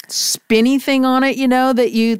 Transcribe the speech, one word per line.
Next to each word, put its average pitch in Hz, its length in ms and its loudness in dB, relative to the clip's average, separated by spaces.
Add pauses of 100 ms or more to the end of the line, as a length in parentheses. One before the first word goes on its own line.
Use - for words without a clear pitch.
spinny 240 720 0
thing 269 240 0
on 262 180 2
it, 269 140 0
you 262 100 -2
know, 254 260 2
that 240 200 0
you, 226 280 0